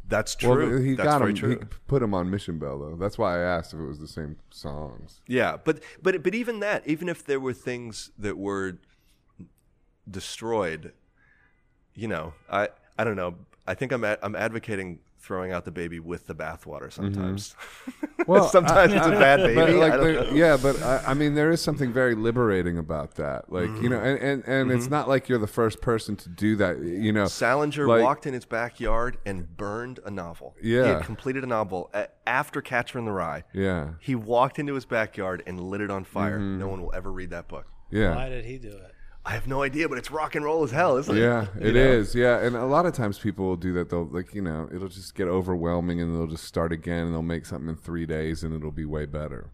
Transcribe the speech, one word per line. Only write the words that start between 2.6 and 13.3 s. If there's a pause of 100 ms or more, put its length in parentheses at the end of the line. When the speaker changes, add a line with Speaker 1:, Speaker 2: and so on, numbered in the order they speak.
Speaker 2:
though.
That's
why
I
asked
if
it
was
the
same (140)
songs.
Speaker 1:
Yeah,
but, (200)
but,
but
even
that,
even
if
there
were
things
that
were (1300)
destroyed, (1000)
you
know, (180)
I, (280)
I
don't
know. (320)